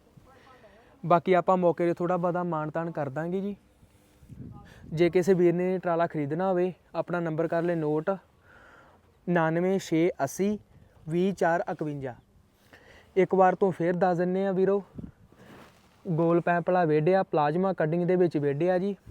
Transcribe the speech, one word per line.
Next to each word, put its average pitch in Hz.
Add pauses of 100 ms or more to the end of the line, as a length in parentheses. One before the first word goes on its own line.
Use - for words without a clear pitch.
(1040)
ਬਾਕੀ 175
ਆਪਾਂ 180
ਮੌਕੇ 175
'ਤੇ 170
ਥੋੜ੍ਹਾ 175
ਬਹੁਤਾ 175
ਮਾਣ 156
ਤਾਣ 165
ਕਰ 147
ਦਾਂਗੇ 170
ਜੀ। 202 (1400)
ਜੇ 165
ਕਿਸੇ 180
ਵੀਰ 175
ਨੇ 185
ਟਰਾਲਾ 170
ਖਰੀਦਣਾ 160
ਹੋਵੇ, 180 (220)
ਆਪਣਾ 170
ਨੰਬਰ 160
ਕਰ 170
ਲੈ 175
ਨੋਟ, 156
ਉਣਾਨਵੇਂ -
ਛੇ 170 (140)
ਅੱਸੀ 196 (520)
ਵੀਹ 180
ਚਾਰ 175
ਇਕਵੰਜਾ। 143 (1000)
ਇੱਕ 185
ਵਾਰ 185
ਤੋਂ 190
ਫਿਰ 175
ਦੱਸ 180
ਦਿੰਦੇ 180
ਆ 196
ਵੀਰੋ, 190 (1200)
ਗੋਲ 170
ਪੈਪ 175
ਵਾਲਾ 180
ਵਿੱਥ 151
ਆ, 185
ਪਲਾਜ਼ਮਾ 170
ਕਟਿੰਗ 175
ਦੇ 180
ਵਿੱਚ 175
ਵਿੱਥ 143
ਆ 185
ਜੀ। 196 (160)